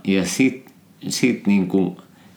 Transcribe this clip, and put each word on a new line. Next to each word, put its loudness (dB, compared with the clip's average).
ja 2
sit, -2
sit -2
niin 2
kuin 0